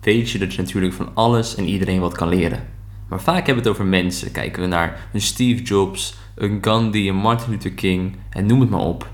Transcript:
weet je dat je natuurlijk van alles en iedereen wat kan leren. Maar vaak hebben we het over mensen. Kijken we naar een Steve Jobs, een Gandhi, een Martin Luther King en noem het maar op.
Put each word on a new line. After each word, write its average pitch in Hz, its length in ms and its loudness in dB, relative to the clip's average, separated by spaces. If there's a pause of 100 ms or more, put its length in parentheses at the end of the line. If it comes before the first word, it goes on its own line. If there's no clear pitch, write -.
weet 113 280 2
je 98 100 -2
dat 95 140 -2
je - 80 -4
natuurlijk 92 320 0
van - 200 -6
alles 113 420 2
en 95 120 -2
iedereen 92 320 0
wat 87 160 0
kan 85 120 0
leren. 85 400 0 (400)
Maar 95 140 -6
vaak 170 240 2
hebben 135 100 2
we 117 60 0
het 117 80 2
over 101 160 0
mensen. 90 460 0
Kijken - 300 -6
we 90 60 0
naar 85 460 0
een 104 80 0
Steve 123 400 2
Jobs, 98 560 0 (180)
een 104 260 -2
Gandhi, 107 480 2
een 95 60 0
Martin 117 360 0
Luther 95 200 -4
King 92 440 -2 (140)
en 95 160 -2
noem 120 140 6
het 123 100 4
maar 98 100 0
op. - 340 -2